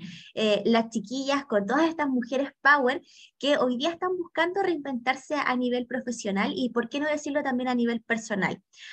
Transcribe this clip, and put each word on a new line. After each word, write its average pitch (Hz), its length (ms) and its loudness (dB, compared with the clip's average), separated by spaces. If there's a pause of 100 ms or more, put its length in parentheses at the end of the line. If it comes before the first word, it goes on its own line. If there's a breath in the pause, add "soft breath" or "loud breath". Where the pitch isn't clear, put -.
(340 loud breath)
eh, 208 320 2
las 226 240 4
chiquillas, 269 560 -2
con 202 220 0
todas 285 200 4
estas 311 200 -2
mujeres 262 420 0 (140)
power 277 400 4 (340 loud breath)
que 269 220 2
hoy 247 180 2
día 302 140 0
están 359 260 -2
buscando 359 460 0
reinventarse 277 720 -2
a 262 200 0
nivel 247 300 0
profesional 233 680 -2
y, 247 160 -2
por 233 180 -2
qué 294 100 -4
no 294 80 -2
decirlo, 294 360 -2
también 254 260 -2
a 247 60 0
nivel 233 260 0
personal. 202 600 -2 (300 loud breath)